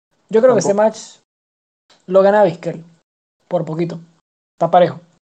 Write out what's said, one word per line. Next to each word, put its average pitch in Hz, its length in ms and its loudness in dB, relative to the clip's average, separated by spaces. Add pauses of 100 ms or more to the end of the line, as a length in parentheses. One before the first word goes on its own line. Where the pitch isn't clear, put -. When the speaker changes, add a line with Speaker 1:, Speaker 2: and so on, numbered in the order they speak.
(300)
Speaker 1:
Yo 220 120 0
creo 254 120 4
que 208 60 0
ese 180 100 -2
Speaker 2:
Tampoco 202 200 0
Speaker 1:
match 214 100 -12 (1080)
lo 190 160 2
gana 202 200 4
Vizquel. 170 400 -4 (640)
Por 170 160 -4
poquito. 165 360 -8 (580)
Está 165 120 -2
parejo. 175 300 2 (320)